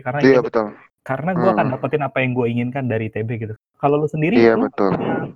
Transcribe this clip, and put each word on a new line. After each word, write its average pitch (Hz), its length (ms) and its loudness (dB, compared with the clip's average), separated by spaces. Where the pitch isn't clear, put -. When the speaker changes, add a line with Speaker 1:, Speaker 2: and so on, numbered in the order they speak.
Speaker 1:
karena 131 200 -6
Speaker 2:
Iya, 131 80 6
Speaker 1:
I - 0 -
T 135 80 8
B, 120 80 2
Speaker 2:
betul. 113 220 -2
Speaker 1:
karena 135 320 -6
gua 175 200 2
akan 180 120 2
Speaker 2:
Hmm. 131 80 -2
Speaker 1:
dapetin 139 320 -4
apa 139 160 -6
yang 127 120 0
gua 123 120 0
inginkan 123 400 -4
dari 110 240 -2
I - 0 -
T - 120 -10
B 113 100 -6
gitu. 107 140 -10
Kalau 143 200 2
lu 151 80 0
sendiri, 156 320 0
Speaker 2:
Iya, 117 200 6
Speaker 1:
lu - 120 0
Speaker 2:
betul. 98 240 0
Speaker 1:
punya - 420 -4